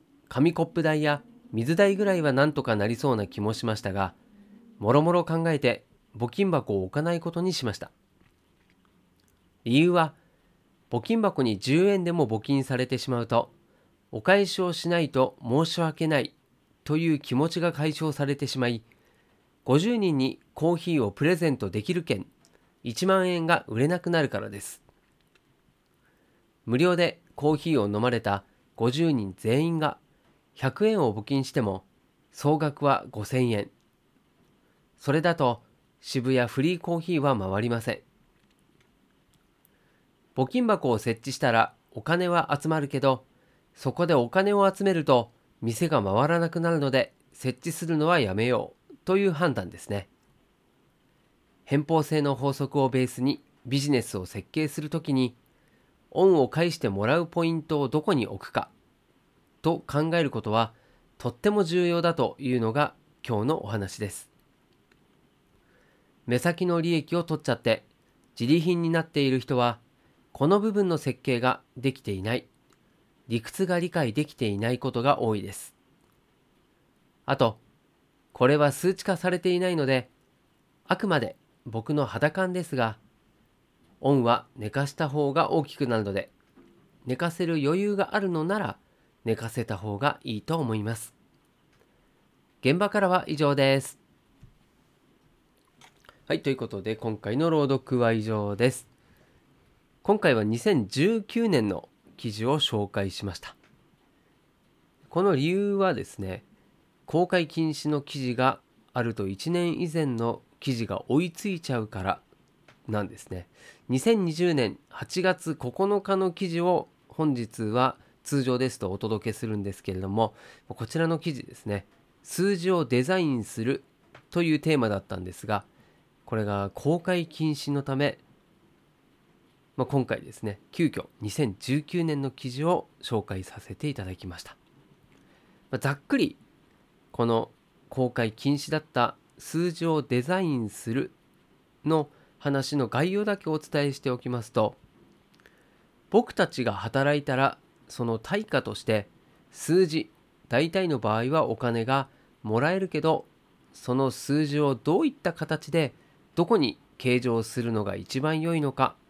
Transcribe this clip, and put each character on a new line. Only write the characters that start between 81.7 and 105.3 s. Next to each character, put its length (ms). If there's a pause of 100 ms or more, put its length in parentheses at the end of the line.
の 140
肌 240
感 220
で 120
す 120
が、 200 (1040)
恩 220
は 240 (100)
寝 140
か 160
し 80
た 140
方 260
が 160
大 140
き 100
く 120
な 120
る 60
の 80
で、 180 (760)
寝 120
か 140
せ 140
る 180
余 160
裕 180
が 180
あ 60
る 100
の 140
な 140
ら、 200 (460)
寝 120
か 120
せ 160
た 120
方 220
が 260
い 140
い 40
と 160
思 160
い 80
ま 140
す。 180 (1500)
現 160
場 120
か 100
ら 80
は 180
以 100
上 180
で 260
す。 180 (2250)
は 80
い、 80
と 60
い 60
う 20
こ 120
と 120
で、 160
今 200
回 200
の 140
朗 180
読 300
は 140
以 100
上 340
で 140
す。 160 (1160)
今 160
回 160
は 100
二 140
千 280
十 360
九 260
年 200
の 200 (280)
記 140
事 160
を 140
紹 300
介 200
し 160
ま 80
し 60
た。 160 (1500)
こ 140
の 120